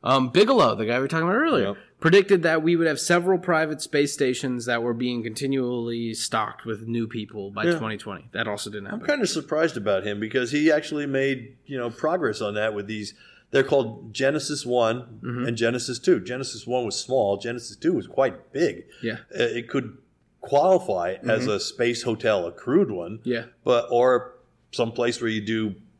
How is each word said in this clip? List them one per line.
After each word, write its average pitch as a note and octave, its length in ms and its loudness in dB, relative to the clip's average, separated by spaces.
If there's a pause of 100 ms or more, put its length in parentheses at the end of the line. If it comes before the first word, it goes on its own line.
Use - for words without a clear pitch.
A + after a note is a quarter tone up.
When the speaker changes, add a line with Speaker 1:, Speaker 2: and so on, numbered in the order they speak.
Speaker 1:
Um, B2+ 240 4
Bigelow, F3+ 480 6
the A2 100 -2
guy A#2 100 0
we C3 60 2
were C#3 60 -2
talking D#3+ 180 0
about F#3 120 2
earlier, B3 300 2
Speaker 2:
Yep. G2+ 80 -6 (220)
Speaker 1:
predicted F#3+ 460 6
that D#3+ 180 2
we E3+ 140 4
would E3 100 4
have D3+ 140 0
several F3 380 4
private D#3 440 0
space D3 300 0
stations B2+ 540 -2
that A#2+ 160 0
were A#2+ 120 0
being A#2+ 300 -4
continually A#2+ 920 -4
stocked A2 500 -4
with A2 220 -8
new A#2 220 -2
people G#2 420 -8
by G#2+ 140 -4
Speaker 2:
Yeah. E3+ 140 2
Speaker 1:
twenty A2 180 -4
twenty. G2 360 -12
That A2+ 140 -2
also G#2 240 -6
didn't G2+ 180 -10
Speaker 2:
I'm G2+ 120 -8
Speaker 1:
happen. - 60 -10
Speaker 2:
kinda C#4+ 200 0
surprised D#3 520 0
about G2 280 0
him G2+ 140 -4
because A#2 320 -2
he D3 180 4
actually D3+ 360 0
made, C3+ 580 -2
you C#3 140 -8
know, A#2+ 100 -4
progress D#3 540 -2
on G#2 120 -2
that G#2+ 200 -2
with G2+ 120 -6
these. G#2 280 -8 (380)
They're C#3 120 4
called A#2 480 0
Genesis C#3+ 540 -2
One A#2+ 580 0
Speaker 1:
Mm-hmm. B2 220 -4
Speaker 2:
and A#2 100 -2
Genesis A#2 440 -2
Two. F3 200 4
Genesis A#2+ 460 -8
One B2 180 -2
was G2+ 140 -4
small. A2 380 2
Genesis A#2 400 -8
Two E3 180 0
was A#2 140 -2
quite - 440 -2
big. D3 340 -2 (160)
Speaker 1:
Yeah. A2+ 160 -4 (140)
Speaker 2:
Uh, - 120 0
it A#2 240 -4
could A#2+ 300 -4 (420)
qualify C#3+ 840 2
as A2+ 200 2
Speaker 1:
Mm-hmm. A#2+ 80 -2
Speaker 2:
a G2+ 100 0
space A#2+ 420 -2
hotel, G#2+ 440 0
a E2 60 -6
crude - 380 2
one. F#2+ 340 -8
Speaker 1:
Yeah. A#2 200 -2 (200)
Speaker 2:
But, A#2+ 260 2
or B2+ 440 2 (380)
some A2+ 200 -2
place A#2+ 280 -2
where A#2 100 -2
you A2 100 -2
do G#2+ 340 -2 (260)